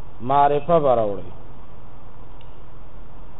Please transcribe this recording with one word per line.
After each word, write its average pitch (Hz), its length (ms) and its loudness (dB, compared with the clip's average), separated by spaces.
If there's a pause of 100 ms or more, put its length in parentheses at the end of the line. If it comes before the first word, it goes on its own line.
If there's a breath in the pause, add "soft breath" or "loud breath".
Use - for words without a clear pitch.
(200)
معرفه 143 580 4
به 139 160 4
راوړي. 101 360 0 (2000)